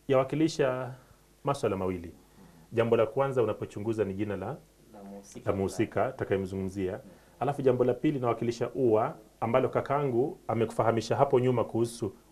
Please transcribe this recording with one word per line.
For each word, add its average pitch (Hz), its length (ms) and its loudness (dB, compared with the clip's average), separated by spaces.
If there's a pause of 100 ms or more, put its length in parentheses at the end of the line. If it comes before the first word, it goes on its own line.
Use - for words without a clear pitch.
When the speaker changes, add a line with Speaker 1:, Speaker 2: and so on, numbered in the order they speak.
Speaker 1:
yawakilisha 135 840 2 (520)
masuala 120 320 0
mawili. 92 360 -4 (600)
Jambo 117 240 2
la 113 100 4
kwanza 131 360 0
unapochunguza 107 640 -2
ni 98 100 -2
jina 101 220 -4
la, 92 100 -8 (460)
Speaker 2:
La 101 120 -20
muhusika 101 460 -8
Speaker 1:
la 95 60 -2
muhusika 98 380 0
Speaker 2:
fulani. 117 180 0
Speaker 1:
tutakayemzungumzia. 95 800 -2
Speaker 2:
Mhm. 107 80 -8 (400)
Speaker 1:
Alafu 139 220 -2
jambo 123 220 4
la 123 100 4
pili 151 200 0
linawakilisha 117 600 -2
ua 123 400 4 (260)
ambalo 120 280 4
kakangu 135 720 0 (100)
amekufahamisha 113 680 2
hapo 131 240 2
nyuma 123 240 2
kuhusu 117 480 -2 (200)